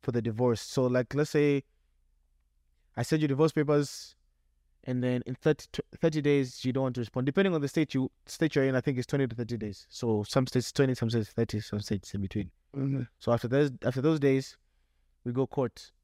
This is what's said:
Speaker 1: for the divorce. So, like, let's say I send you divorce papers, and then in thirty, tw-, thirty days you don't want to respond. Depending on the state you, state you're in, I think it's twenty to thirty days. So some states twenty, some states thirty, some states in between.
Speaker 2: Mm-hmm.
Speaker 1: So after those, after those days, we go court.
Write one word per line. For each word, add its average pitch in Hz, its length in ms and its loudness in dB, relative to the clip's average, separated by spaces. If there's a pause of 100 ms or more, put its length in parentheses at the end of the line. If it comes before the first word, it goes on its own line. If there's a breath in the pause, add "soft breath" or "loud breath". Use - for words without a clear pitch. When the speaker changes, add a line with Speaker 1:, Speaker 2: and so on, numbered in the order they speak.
Speaker 1:
for 123 100 -4
the 117 100 0
divorce. 117 380 2
So, - 260 0
like, 123 280 0
let's 147 160 0
say 143 340 2 (1300)
I 123 60 -2
send 156 200 0
you 151 60 0
divorce 147 240 2
papers, 147 640 0 (720)
and 127 180 -2
then 123 240 0
in 127 80 -8
thirty, - 380 0
tw-, - 280 -10
thirty 156 220 2
days 139 420 2
you 127 80 0
don't 135 120 0
want 123 100 -2
to 123 80 -4
respond. 127 240 -4
Depending 190 280 2
on 156 60 0
the 139 80 -2
state - 260 0
you, 131 160 0 (160)
state - 280 0
you're 139 100 4
in, 131 100 2
I 123 60 2
think 135 160 -2
it's 123 100 -4
twenty 139 200 0
to 117 100 -8
thirty 117 220 -6
days. 104 320 -10
So 110 360 0
some 127 200 2
states - 260 -2
twenty, 131 220 2
some 113 160 -2
states 113 200 -2
thirty, 110 300 -2
some 104 200 -6
states - 340 -6
in 101 80 -4
between. 95 280 -6 (240)
Speaker 2:
Mm-hmm. 135 280 -2 (160)
Speaker 1:
So 123 140 0
after 117 160 0
those, 139 220 2 (140)
after 127 160 -2
those 156 200 2
days, 135 360 2 (680)
we 123 80 -4
go 127 160 0
court. - 420 -4 (140)